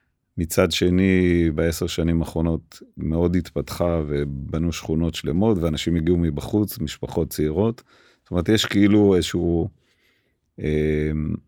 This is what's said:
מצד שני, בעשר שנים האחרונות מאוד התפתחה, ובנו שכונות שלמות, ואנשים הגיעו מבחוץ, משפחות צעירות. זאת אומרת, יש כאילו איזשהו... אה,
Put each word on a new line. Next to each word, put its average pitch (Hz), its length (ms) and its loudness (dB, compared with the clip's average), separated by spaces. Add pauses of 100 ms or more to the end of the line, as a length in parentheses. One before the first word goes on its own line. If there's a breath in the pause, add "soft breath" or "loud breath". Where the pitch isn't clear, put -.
(380)
מצד 87 340 2
שני, 90 840 2
בעשר 82 320 -2
שנים 82 340 0
האחרונות 82 600 -4 (160)
מאוד 85 380 0
התפתחה, 85 720 -2
ובנו 71 640 -4
שכונות 80 440 -2
שלמות, 98 420 0
ואנשים 82 380 -2
הגיעו 85 220 2
מבחוץ, 85 640 -2
משפחות - 500 -4
צעירות. 87 540 -2 (400 soft breath)
זאת - 80 -14
אומרת, 87 180 -2
יש 110 160 4
כאילו 101 500 4
איזשהו... 85 540 0 (880)
אה, 76 520 0 (360)